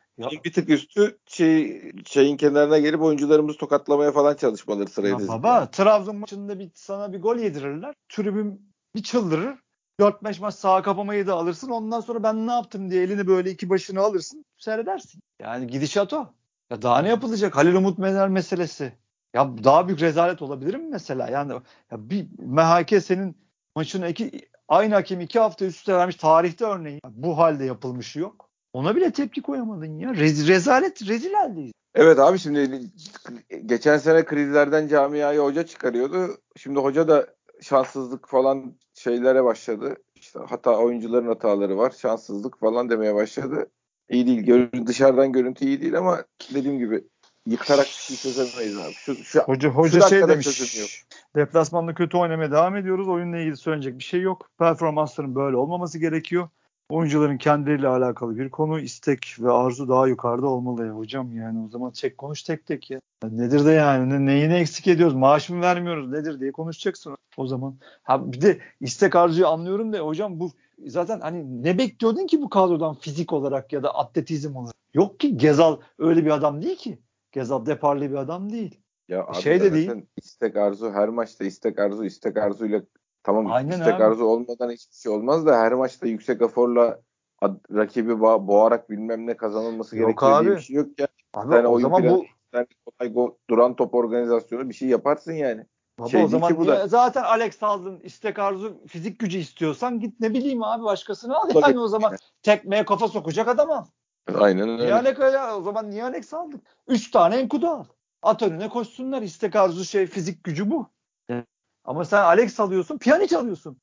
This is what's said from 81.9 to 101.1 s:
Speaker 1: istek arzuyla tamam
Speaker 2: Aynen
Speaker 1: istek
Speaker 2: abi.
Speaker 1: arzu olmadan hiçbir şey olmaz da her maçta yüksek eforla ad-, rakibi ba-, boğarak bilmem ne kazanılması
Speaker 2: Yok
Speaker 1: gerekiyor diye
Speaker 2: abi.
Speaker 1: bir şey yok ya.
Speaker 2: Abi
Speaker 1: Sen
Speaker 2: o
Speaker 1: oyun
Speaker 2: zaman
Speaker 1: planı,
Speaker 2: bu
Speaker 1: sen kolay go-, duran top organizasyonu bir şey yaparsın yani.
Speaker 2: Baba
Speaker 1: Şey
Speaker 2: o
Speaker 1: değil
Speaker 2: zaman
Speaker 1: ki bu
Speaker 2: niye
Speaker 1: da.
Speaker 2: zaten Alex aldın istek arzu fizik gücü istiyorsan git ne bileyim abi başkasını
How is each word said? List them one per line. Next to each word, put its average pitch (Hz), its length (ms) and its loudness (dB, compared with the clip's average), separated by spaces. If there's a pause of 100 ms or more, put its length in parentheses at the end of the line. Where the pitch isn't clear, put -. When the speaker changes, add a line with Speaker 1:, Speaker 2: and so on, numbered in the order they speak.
Speaker 1:
istek 101 320 -6
arzuyla 104 460 -2 (400)
tamam 110 300 0
Speaker 2:
Aynen 135 180 -2
Speaker 1:
istek 165 240 2
Speaker 2:
abi. 110 100 4
Speaker 1:
arzu 113 200 2
olmadan 120 460 -2
hiçbir - 260 -16
şey 110 160 -6
olmaz 139 340 0
da 131 120 6
her 113 140 4
maçta 127 340 -2
yüksek 113 360 -2
eforla 120 580 2 (420)
ad-, 101 340 -4
rakibi 110 360 0
ba-, 110 340 2
boğarak 110 440 4
bilmem 113 360 -8
ne 117 100 -6
kazanılması 113 600 -6
Speaker 2:
Yok 110 120 2
Speaker 1:
gerekiyor 139 340 4
diye 190 100 2
Speaker 2:
abi. 190 40 0
Speaker 1:
bir 156 60 -10
şey 131 140 -8
yok 143 240 -4
ya. 139 80 -2 (260)
Speaker 2:
Abi 127 200 -2
Speaker 1:
Sen 117 100 6
Speaker 2:
o 120 80 4
Speaker 1:
oyun 120 100 4
Speaker 2:
zaman 165 200 2
Speaker 1:
planı, 165 120 4
Speaker 2:
bu 180 100 0 (280)
Speaker 1:
sen 123 140 -2 (180)
kolay 123 280 -10
go-, 123 220 0 (160)
duran 120 260 4
top 123 180 -2
organizasyonu 120 760 -2
bir 110 60 -10
şey 131 140 -6
yaparsın 143 440 0
yani. 127 340 -6 (320)
Speaker 2:
Baba 117 100 -10
Speaker 1:
Şey - 120 4
Speaker 2:
o - 20 6
Speaker 1:
değil 160 80 2
Speaker 2:
zaman 170 220 2
Speaker 1:
ki 160 60 0
bu 165 40 0
Speaker 2:
niye - 100 4
Speaker 1:
da. 196 160 0
Speaker 2:
zaten 247 340 2
Alex 220 400 -2
aldın 190 380 -4
istek 202 380 -10
arzu 196 480 -6
fizik 175 320 -10
gücü 190 200 -4
istiyorsan 170 600 -6
git 226 200 -10
ne 220 140 -2
bileyim 254 280 -2
abi 226 220 -4
başkasını 214 520 -4